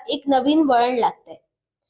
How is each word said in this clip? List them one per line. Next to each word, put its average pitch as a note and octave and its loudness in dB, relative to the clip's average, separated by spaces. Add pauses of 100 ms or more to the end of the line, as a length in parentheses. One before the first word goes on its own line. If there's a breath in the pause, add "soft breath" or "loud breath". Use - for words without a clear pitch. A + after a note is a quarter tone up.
एक C#4+ -6
नवीन C#4 2
वळण B3 2
लागतंय. E3+ -4 (560)